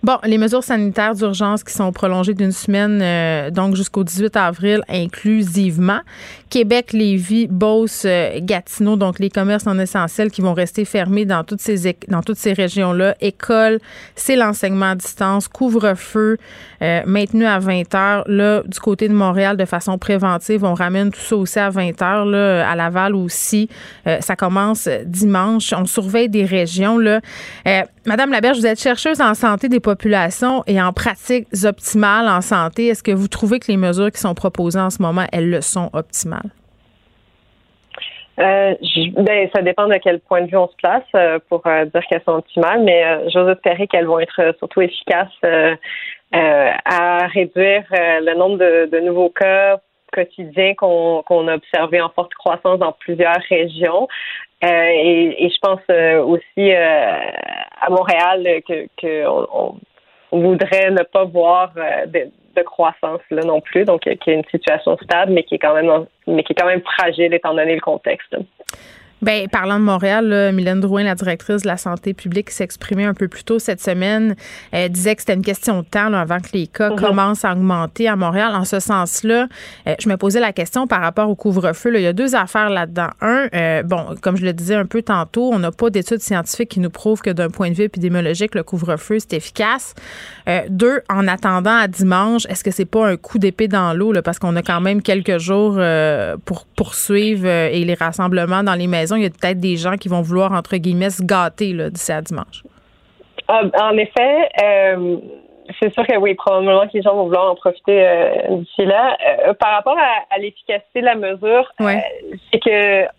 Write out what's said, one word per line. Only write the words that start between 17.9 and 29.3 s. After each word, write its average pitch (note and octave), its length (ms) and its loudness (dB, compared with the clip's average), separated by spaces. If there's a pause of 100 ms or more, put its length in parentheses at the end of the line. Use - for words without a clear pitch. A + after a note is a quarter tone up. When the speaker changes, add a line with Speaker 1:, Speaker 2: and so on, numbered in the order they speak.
Speaker 1:
heures. G3+ 320 2
Là, G#3 400 2
du F#3+ 120 -10
côté G#3+ 300 0
de G#3 60 2
Montréal, G3 420 2
de F#3 80 0
façon F3+ 320 -4
préventive, G3 680 0
on F3+ 100 2
ramène F#3 360 0
tout - 100 -12
ça - 160 -2
aussi F#3+ 220 -2
à G3+ 120 0
vingt F3+ 320 -4
heures. G3+ 240 0
Là, G3+ 420 2
à E3+ 80 -2
Laval F3+ 380 0
aussi, G3 560 -2 (360)
euh, D#3+ 140 0
ça F#3 160 -4
commence G3 500 0 (200)
dimanche. G3 680 0
On F3+ 140 -2
surveille A3+ 420 0
des G#3 160 2
régions, F#3+ 540 0
là. A3 220 4 (460)
Euh, F#3+ 140 2 (260)
Madame A#3 240 0
Laberge, B3 280 2
vous A3+ 80 2
êtes A3 120 2
chercheuse D4 440 0
en A3+ 100 4